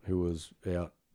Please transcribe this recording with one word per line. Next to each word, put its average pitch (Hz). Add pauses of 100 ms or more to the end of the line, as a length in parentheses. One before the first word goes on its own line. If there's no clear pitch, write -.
who 92
was 85 (160)
out 87 (220)